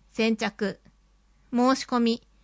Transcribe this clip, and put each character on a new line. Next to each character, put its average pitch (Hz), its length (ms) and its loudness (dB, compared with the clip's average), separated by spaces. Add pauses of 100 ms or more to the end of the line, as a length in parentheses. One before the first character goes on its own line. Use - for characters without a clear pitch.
(100)
先 226 260 0
着。 202 440 -4 (720)
申 254 240 4
し - 80 -6
込 247 160 -2
み、 233 260 0 (180)